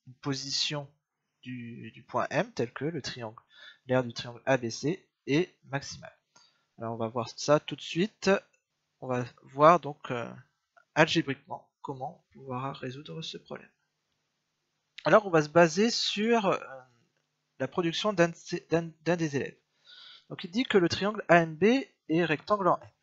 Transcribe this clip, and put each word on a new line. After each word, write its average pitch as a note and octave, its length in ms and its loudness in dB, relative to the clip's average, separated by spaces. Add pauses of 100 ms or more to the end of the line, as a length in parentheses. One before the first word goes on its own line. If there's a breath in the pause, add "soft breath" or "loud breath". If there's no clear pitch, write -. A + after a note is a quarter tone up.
une B2+ 80 -20
position C#3 760 -6 (520)
du, A#2+ 480 -12
du C3 120 -20
point - 280 -2
M G3 220 -2
telle A#2 200 -4
que - 140 -6
le D#3+ 160 -6
triangle, A2+ 400 -10 (440 loud breath)
l'aire B2+ 160 2
du A#2+ 120 -6
triangle A#2+ 320 -12
A C3+ 100 4
B B2 140 -2
C C#3+ 360 -6 (200)
est D3 280 0 (100)
maximale. - 540 -10 (600 soft breath)
Alors A2+ 160 -6
on - 20 -12
va A2+ 120 -4
voir A#2 200 -6
ça - 320 2
tout - 160 -10
de - 60 -16
suite. - 480 -2 (720)
On C3 60 -12
va B2 180 -2 (160)
voir D3 360 8
donc, C#3+ 320 -8
euh, B2 220 -4 (600)
algébriquement D3+ 760 0 (120)
comment C#3 480 -10
on - 20 -20
pourra C3+ 400 -8
résoudre D3+ 480 -12
ce - 160 -10
problème. - 340 -14 (1300)
Alors G3+ 220 0
on F#3+ 40 -8
va E3 120 2
se D3+ 80 -4
baser E3+ 400 4
sur, A3 560 -2
euh, E3 120 0 (1000)
la C3 100 -4
production F3+ 440 -2
d'un E3+ 180 4
de E3 40 -10
ces, - 360 -10
d'un, E3 200 0 (140)
d'un E3 100 2
des D#3+ 220 -2
élèves. - 200 -4 (720 loud breath)
Donc - 120 -12
il F3+ 80 -12
dit A3+ 140 0
que - 140 4
le E3+ 100 6
triangle G3+ 400 -2
A E3+ 140 10
M D#3+ 120 -2
B D#3 100 0 (440)
est E3 160 4
rectangle F3+ 420 0
en D#3 140 4
M. - 80 -20 (140)